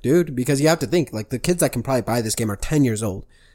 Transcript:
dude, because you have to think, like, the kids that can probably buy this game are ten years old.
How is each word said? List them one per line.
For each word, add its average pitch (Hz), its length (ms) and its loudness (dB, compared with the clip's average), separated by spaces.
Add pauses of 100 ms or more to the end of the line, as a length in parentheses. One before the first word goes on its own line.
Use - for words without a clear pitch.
dude, 156 320 2
because 135 260 0
you 151 60 2
have 165 140 4
to 135 80 -2
think, 160 240 0
like, 110 160 -6
the 127 100 -4
kids 175 220 0
that 139 100 2
can 120 140 -4
probably 131 180 0
buy 120 200 0
this 107 120 -4
game 113 160 -2
are 98 60 -4
ten 156 260 2
years 110 180 2
old. 104 240 -4 (300)